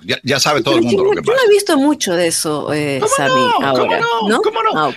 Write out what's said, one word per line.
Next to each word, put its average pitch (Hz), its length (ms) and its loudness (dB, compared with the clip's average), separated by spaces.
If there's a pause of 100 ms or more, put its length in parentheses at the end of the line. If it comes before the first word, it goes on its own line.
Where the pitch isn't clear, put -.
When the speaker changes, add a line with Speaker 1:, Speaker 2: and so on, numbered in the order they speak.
Speaker 1:
ya, - 180 -4
ya 131 180 -2
sabe 151 220 2
todo 139 140 0
el 339 60 4
Speaker 2:
Pero 120 100 0
Speaker 1:
mundo 196 120 2
Speaker 2:
yo 392 60 2
Speaker 1:
lo 415 60 2
Speaker 2:
no, - 60 -4
Speaker 1:
que - 60 -10
Speaker 2:
yo 427 60 4
no 539 40 2
Speaker 1:
pasa. 494 100 4
Speaker 2:
he 403 40 2
visto 403 260 2
mucho 277 360 0
de 170 140 2
eso, 151 440 -4
eh, 147 300 -2
Speaker 1:
¿Cómo 440 160 0
Speaker 2:
Sammy, - 240 2
Speaker 1:
no? 494 140 2
¿Cómo - 100 0
Speaker 2:
ahora, - 340 0
Speaker 1:
no? 466 300 -2
Speaker 2:
¿no? 233 140 2
Speaker 1:
¿Cómo 453 180 -2
no? 427 180 0
Speaker 2:
Ah, 151 100 2
ok. - 80 -6